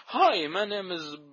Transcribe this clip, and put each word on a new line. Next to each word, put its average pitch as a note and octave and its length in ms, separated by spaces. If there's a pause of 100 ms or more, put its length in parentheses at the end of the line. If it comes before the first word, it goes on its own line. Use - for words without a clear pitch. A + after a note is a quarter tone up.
"Hi, B3 400
my F#3+ 180
name G3 320
is" D3+ 220 (120)